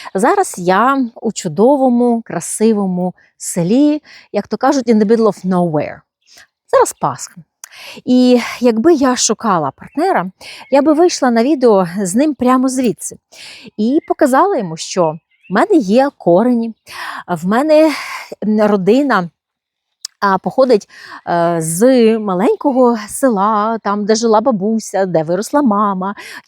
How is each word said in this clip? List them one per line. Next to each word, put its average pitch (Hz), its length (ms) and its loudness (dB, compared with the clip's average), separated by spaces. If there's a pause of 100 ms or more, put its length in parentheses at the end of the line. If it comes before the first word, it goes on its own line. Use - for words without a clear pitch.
(140)
Зараз 359 440 0
я 226 560 0
у - 180 -6
чудовому, 240 920 0
красивому 185 880 -2 (220)
селі, 277 680 0 (300)
як 208 160 -4
то 214 80 -6
кажуть, 269 320 0
in 226 100 4
the 208 60 2
middle 226 220 2
of 190 200 -4
nowhere. 175 540 -2 (720)
Зараз 523 280 2
Пасха. 135 340 -6 (680)
І 247 360 4 (200)
якби 240 340 4
я 254 220 0
шукала 185 540 -2
партнера, 262 600 -2 (400)
я 269 120 4
би 302 100 4
вийшла 294 380 2
на 226 140 2
відео 240 420 2 (120)
з 185 160 -4
ним 285 200 0
прямо 254 340 0
звідси. 254 480 -4 (600)
І 247 320 0
показала 330 480 0
йому, 175 200 -6
що 165 420 -4 (320)
в - 20 -10
мене 247 240 2
є 262 420 2
корені, 226 560 2 (540)
в 175 180 -6
мене, 302 460 2 (520)
м, 214 180 0
родина, 208 680 2 (920)
а, 190 180 0
походить, 240 500 0 (400)
е, 170 320 0
з 220 580 2
маленького 240 800 0 (120)
села, 220 680 0
там, 208 260 -4
де 214 100 2
жила 226 260 2
бабуся, 214 680 -2
де 170 160 0
виросла 180 400 -2
мама. 202 520 -2 (340)